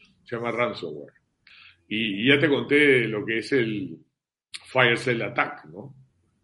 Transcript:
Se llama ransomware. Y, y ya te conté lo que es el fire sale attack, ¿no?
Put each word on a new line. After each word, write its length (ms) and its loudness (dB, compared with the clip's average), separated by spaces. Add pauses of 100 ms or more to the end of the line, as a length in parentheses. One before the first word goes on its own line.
(240)
Se 120 -10
llama 160 -4
ransomware. 640 -6 (720)
Y, 360 -4
y 40 2
ya 120 6
te 80 2
conté 600 4
lo 180 -4
que 140 -2
es 140 -8
el 440 -2 (680)
fire 320 4
sale 260 -2
attack, 400 -6
¿no? 300 -18 (480)